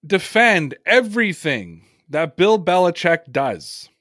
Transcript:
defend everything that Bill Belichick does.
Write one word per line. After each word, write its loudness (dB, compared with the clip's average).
defend 0
everything -2
that -4
Bill 4
Belichick 0
does. -6